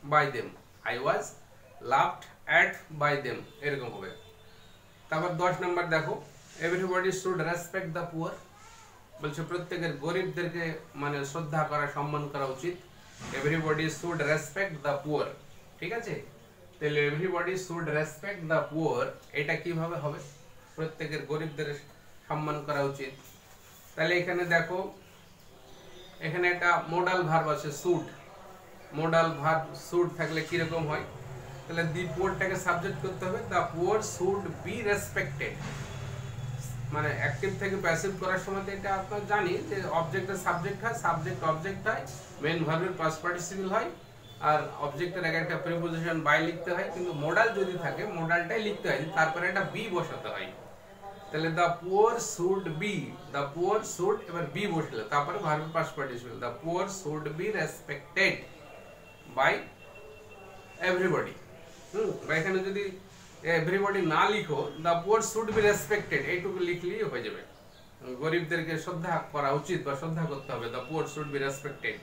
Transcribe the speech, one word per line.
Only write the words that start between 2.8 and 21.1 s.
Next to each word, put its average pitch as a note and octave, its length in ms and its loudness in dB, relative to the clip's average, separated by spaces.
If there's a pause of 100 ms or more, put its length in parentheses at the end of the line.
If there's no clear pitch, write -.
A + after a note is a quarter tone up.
by C#3+ 280 2
them A2+ 140 -4 (200)
এরকম C3 320 -2
হবে। F#2+ 180 -8 (960)
তারপর D#3+ 200 0
দশ F3 320 2
নম্বর F3 220 0
দেখো, D#3+ 400 0 (380)
everybody F3+ 500 2
should F3+ 280 -2
respect E3+ 540 -2
the E3 120 -4 (100)
poor, E3 140 -2 (920)
বলছে D3+ 220 -4
প্রত্যেকের E3 540 -2
গরিবদেরকে E3+ 800 -2 (160)
মানে C#3+ 300 -2
শ্রদ্ধা D#3 380 0
করা, D3 300 2
সম্মান D3 360 -2
করা C#3+ 160 -2
উচিত। D3 300 -4 (600)
Everybody D3+ 540 2
should E3 300 -2
respect D3+ 680 0
the C#3+ 200 0
poor, D3 180 2 (540)
ঠিক F3 140 -4
আছে? G3 280 -4 (580)
তাহলে D3 300 4
everybody F3 440 0
should E3 340 -4
respect D#3 600 -2
the D#3 140 4 (120)
poor, D3 320 2 (280)
এটা D3 220 0
কিভাবে E3 420 -2
হবে? C#3+ 220 -2 (560)
প্রত্যেকের D#3 500 -4